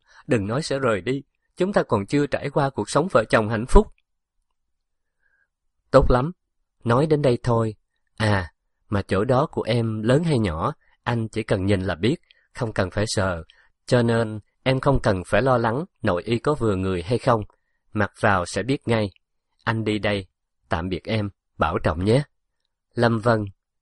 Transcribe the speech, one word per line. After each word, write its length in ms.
đừng 200
nói 160
sẽ 160
rời 220
đi. 220
Chúng 160
ta 100
còn 220
chưa 220
trải 220
qua 200
cuộc 200
sống 220
vợ 180
chồng 200
hạnh 200
phúc." 180
Tốt 200
lắm, 200
nói 220
đến 160
đây 220
thôi. 320
À, 360
mà 120
chỗ 240
đó 260
của 100
em 400
lớn 220
hay 160
nhỏ, 340
anh 220
chỉ 160
cần 220
nhìn 160
là 140
biết, 200
không 200
cần 180
phải 160
sờ. 360
Cho 180
nên, 360
em 160
không 220
cần 240
phải 160
lo 160
lắng 280
nội 220
y 160
có 140
vừa 220
người 280
hay 140
không. 260
Mặc 260
vào 260
sẽ 180
biết 240
ngay. 220
Anh 200
đi 160
đây. 280
Tạm 200
biệt 140
em, 260
bảo 220
trọng 260
nhé. 180
Lâm 260
Vân, 260